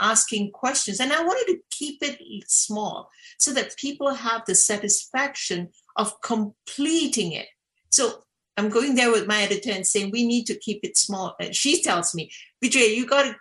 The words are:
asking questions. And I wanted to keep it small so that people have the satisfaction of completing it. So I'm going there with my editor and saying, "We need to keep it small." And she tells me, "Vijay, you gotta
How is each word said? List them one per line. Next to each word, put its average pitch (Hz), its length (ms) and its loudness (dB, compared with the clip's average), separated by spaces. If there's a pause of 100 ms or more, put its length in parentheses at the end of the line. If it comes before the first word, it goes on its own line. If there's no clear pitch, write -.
asking 208 500 2
questions. 254 480 -2
And 269 140 0
I 320 100 2
wanted 381 300 0
to - 80 -2 (100)
keep 294 320 -8
it 285 160 -4 (300)
small 208 600 -2 (300)
so 285 140 2
that - 240 -4
people 277 360 -4
have 226 340 -4
the 185 100 2
satisfaction 208 1120 -2 (260)
of - 280 -4
completing 240 1080 -2
it. - 160 -8 (460)
So - 320 0 (320)
I'm 214 120 0
going 240 280 2
there 240 160 6
with 208 160 2
my 208 140 2
editor 202 300 0
and 190 140 -4
saying, 196 240 0
"We 233 160 2
need 233 200 2
to - 120 -4
keep 208 260 -6
it - 120 -8
small." 190 440 0
And 180 160 -6
she 294 260 2
tells 175 320 0
me, 156 160 -8 (320)
"Vijay, 240 320 4
you 240 100 0
gotta 269 360 2